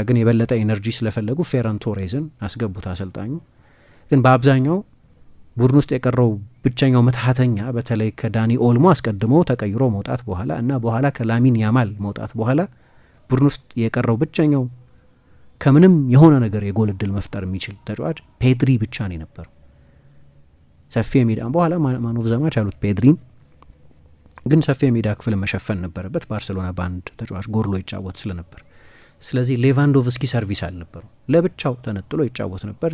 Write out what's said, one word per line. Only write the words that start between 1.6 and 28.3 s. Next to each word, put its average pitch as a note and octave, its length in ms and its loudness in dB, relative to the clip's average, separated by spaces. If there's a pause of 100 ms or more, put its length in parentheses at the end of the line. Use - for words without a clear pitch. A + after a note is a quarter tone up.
ቶሬዝን G#2 460 -6 (160)
አስገቡት G2+ 460 -8
አሰልጣኙ። F#2+ 440 -8 (800)
ግን C#3 100 4
በአብዛኛው C3 560 4 (800)
ቡድን B2 200 4
ውስጥ C#3+ 140 2
የቀረው B2 380 2 (300)
ብቸኛው B2+ 440 2
ምትሃተኛ B2 540 2 (140)
በተለይ A2+ 400 -2
ከዳኒ A2 480 -2
ኦልሞ A#2+ 280 4
አስቀድሞ A#2 460 2 (120)
ተቀይሮ A2+ 440 -2
መውጣት A#2 340 -4
በኋላ G2+ 340 -6
እና A#2+ 220 -2
በኋላ A#2 320 0
ከላሚን A#2 460 2
ያማል A2 320 2 (100)
መውጣት G2+ 340 -8
በኋላ B2 280 0 (680)
ቡድን C3 180 2
ውስጥ - 180 -2 (120)
የቀረው A#2 400 0
ብቸኛው D3 460 0 (1000)
ከምንም E3+ 340 8 (120)
የሆነ C#3+ 320 8
ነገር G#2+ 240 -2
የጎል G#2 260 0
እድል G2 220 -4
መፍጠር G2+ 320 -6
የሚችል F#2+ 400 -8
ተጫዋች C#3+ 360 -6 (160)
ፔድሪ B2+ 420 2
ብቻ G#2+ 220 -4
ነው F#2+ 160 -6
የነበረው። D#2+ 360 -14 (1400)
ሰፊ A2+ 240 -2
የሜዳ A2+ 320 2
በኋላ E3 300 0
ማ-፣ B2+ 220 0
ማን A#2 180 -4
ኦፍ A2+ 80 -4
ዘ A2+ 100 2
ማች D3 220 -2
አሉት G#2 200 -2
ፔድሪን። G2+ 400 4 (1300)
ግን D3+ 160 4
ሰፊ D3 200 -2
የሜዳ A#2 320 2
ክፍል A2 220 -4
መሸፈን G2 440 -4
ነበረበት። F2+ 460 -8
ባርሴሎና F#2+ 460 -6
በአንድ F2+ 340 -6 (100)
ተጫዋች G2 320 -10
ጎድሎ G#2+ 280 -2
ይጫወት F#2 420 -10
ስለነበር፣ F2 440 -12 (600)